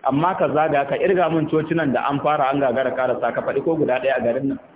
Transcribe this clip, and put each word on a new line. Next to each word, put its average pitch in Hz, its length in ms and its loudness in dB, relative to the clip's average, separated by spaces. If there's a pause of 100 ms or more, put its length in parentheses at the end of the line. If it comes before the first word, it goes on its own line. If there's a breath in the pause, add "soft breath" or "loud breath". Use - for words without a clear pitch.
Amma 156 340 0
ka 165 100 2
zagaya 143 380 2
ka 135 160 -2
irga 160 300 2
mun 156 180 0
coci 156 240 0
nan 156 180 0
da 120 160 0
an 143 120 -2
fara 147 320 2
an 139 80 0
gagara 127 340 0
karasa, 123 400 -2
ka 131 80 -2
faɗi 127 220 -4
ko 165 100 0
guda 131 240 0
ɗaya 131 200 0
a - 40 0
garin 127 260 -2
nan. 135 100 -4 (180)